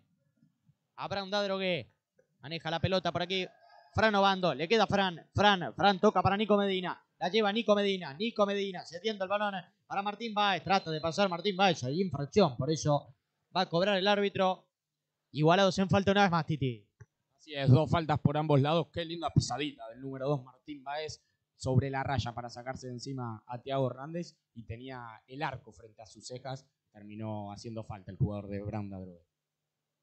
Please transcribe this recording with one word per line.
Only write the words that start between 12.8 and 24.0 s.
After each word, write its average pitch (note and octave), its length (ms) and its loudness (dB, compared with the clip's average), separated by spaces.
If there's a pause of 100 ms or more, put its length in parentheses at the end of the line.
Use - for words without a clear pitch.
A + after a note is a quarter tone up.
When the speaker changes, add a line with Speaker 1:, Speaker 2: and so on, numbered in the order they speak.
Speaker 1:
va F#3 60 2
a F3+ 60 -2
cobrar F#3+ 280 2
el F#3 120 0
árbitro, G3 600 2 (640)
igualados F3 460 4
en F#3+ 100 2
falta G3 220 4
una G3+ 120 6
vez F#3 80 6
más, E3 140 2
Titi. B2+ 420 -4 (500)
Speaker 2:
Así D3+ 180 -14
es, C#3 160 2
dos D3+ 200 6
faltas D#3 280 0
por D3 180 0
ambos D3+ 240 4
lados, D3+ 320 0
qué E3+ 120 -6
linda D#3+ 260 -6
pisadita B2 600 -8
del A#2+ 100 -18
número C3+ 280 -8
dos, C#3+ 140 -2
Martín C3 400 -18
Báez, D3 400 -10 (340)
sobre C3 320 0
la C3+ 140 -6
raya B2+ 320 -6
para A#2+ 160 -12
sacarse B2+ 380 -12
de B2 60 -12
encima A#2+ 520 -10
a A#2+ 160 -12
Thiago C3+ 280 -2
Hernández D#3+ 460 -12 (180)